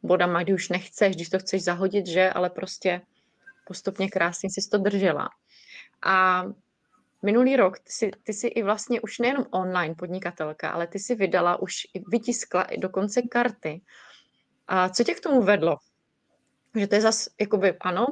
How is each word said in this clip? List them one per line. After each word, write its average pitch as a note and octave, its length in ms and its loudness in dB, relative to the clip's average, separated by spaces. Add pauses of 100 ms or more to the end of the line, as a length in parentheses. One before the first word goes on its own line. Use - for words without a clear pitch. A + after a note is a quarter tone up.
bodama, F3 400 2
kdy F#3+ 120 2
už F3+ 140 -4
nechceš, F#3 480 0
když E3 120 -8
to F#3+ 100 0
chceš F#3+ 260 -2
zahodit, F#3 420 0
že? F#3 240 4
Ale F3+ 200 0
prostě F3+ 500 -4 (680)
postupně G3 420 -6
krásně F3 420 -2
jsi - 200 -6
to G#3 80 2
držela. F#3+ 500 0 (760)
A F#3 420 4 (760)
minulý B3 340 4
rok F#3+ 220 4
ty - 140 -20
jsi, G#3 180 -2 (120)
ty G#3+ 100 -8
jsi G3+ 140 -6
i A3+ 160 -2
vlastně G#3 380 -2
už - 180 -10
nejenom C4 320 0
online F3+ 440 -2
podnikatelka, F3 760 -8
ale E3+ 160 -4
ty E3+ 120 -10
jsi A#3+ 160 -4
vydala, F3 480 0
už F#3+ 120 -8 (200)
i F3+ 160 -8
vytiskla A3 520 -2
i - 160 -6
dokonce F#3+ 440 -2
karty. A#3 580 -4 (880)
A F#3 200 2
co A3+ 160 0
tě F4 100 0
k - 60 -12
tomu C#4 220 4
vedlo? E3+ 340 4 (1000)
Že G3+ 100 0
to G3+ 80 2
je G#3 60 6
zas, G#3+ 280 2 (120)
jakoby, G3 400 2
ano, F3+ 320 0